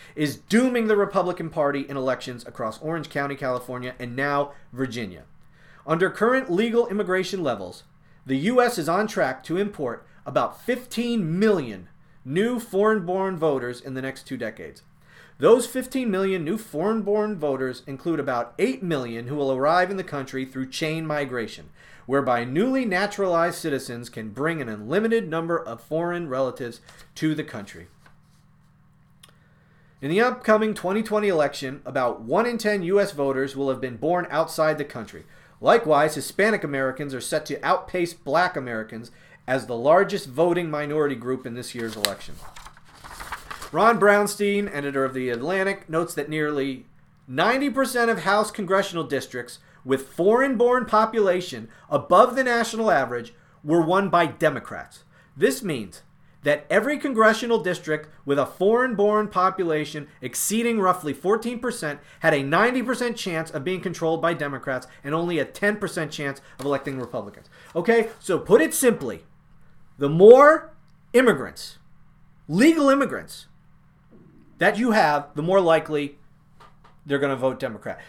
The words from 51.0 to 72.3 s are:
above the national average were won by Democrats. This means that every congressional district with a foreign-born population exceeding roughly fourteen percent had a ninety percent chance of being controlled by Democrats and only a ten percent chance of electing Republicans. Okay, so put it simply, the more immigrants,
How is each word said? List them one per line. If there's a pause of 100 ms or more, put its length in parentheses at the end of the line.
above
the
national
average (320)
were
won
by
Democrats. (320)
This
means (400)
that
every
congressional
district (160)
with
a
foreign-born
population (120)
exceeding
roughly
fourteen
percent (200)
had
a
ninety
percent
chance
of
being
controlled
by
Democrats (180)
and
only
a
ten
percent
chance (180)
of
electing
Republicans. (300)
Okay, (100)
so
put
it
simply, (760)
the
more (380)
immigrants, (720)